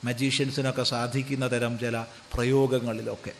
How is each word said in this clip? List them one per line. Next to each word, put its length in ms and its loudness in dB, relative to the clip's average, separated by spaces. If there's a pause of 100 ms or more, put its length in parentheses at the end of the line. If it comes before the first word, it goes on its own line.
മജീഷ്യൻസിനൊക്കെ 760 0
സാധിക്കുന്ന 680 0
തരം 260 0
ചില 260 -2 (300)
പ്രയോഗങ്ങളിലൊക്കെ 1040 2